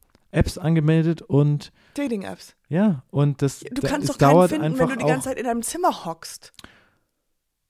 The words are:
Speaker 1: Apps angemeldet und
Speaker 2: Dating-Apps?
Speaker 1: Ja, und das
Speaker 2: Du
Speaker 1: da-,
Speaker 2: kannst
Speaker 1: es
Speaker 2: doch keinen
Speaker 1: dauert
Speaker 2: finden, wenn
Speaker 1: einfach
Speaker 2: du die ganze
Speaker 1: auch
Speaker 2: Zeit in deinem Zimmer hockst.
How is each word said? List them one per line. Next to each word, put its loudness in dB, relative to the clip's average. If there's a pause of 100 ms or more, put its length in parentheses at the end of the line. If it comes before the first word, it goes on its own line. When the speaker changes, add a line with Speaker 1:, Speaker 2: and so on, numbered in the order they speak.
(320)
Speaker 1:
Apps -2
angemeldet 0
und 0 (220)
Speaker 2:
Dating-Apps? -8 (140)
Speaker 1:
Ja, 0
und 0
das -2
Speaker 2:
Du -10
Speaker 1:
da-, -2
Speaker 2:
kannst -2
Speaker 1:
es -4
Speaker 2:
doch -10
keinen 6
Speaker 1:
dauert 8
Speaker 2:
finden, -2
wenn 0 (100)
Speaker 1:
einfach 2
Speaker 2:
du -4
die -4
ganze 0
Speaker 1:
auch -2
Speaker 2:
Zeit -8
in -6
deinem -2
Zimmer -2
hockst. -14 (1200)